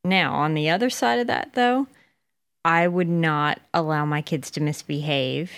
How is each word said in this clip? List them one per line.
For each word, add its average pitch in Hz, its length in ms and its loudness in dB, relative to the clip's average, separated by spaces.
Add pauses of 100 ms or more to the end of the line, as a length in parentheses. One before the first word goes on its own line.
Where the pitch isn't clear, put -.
Now, 180 300 2
on 151 180 0
the 151 160 0
other 202 200 2
side 240 300 0
of 240 80 -2
that, - 280 -4
though, 254 320 2 (760)
I 165 240 4
would 180 220 0
not 156 500 2 (140)
allow 156 320 0
my 151 160 0
kids 151 300 -6
to 147 100 -6
misbehave, 147 960 -4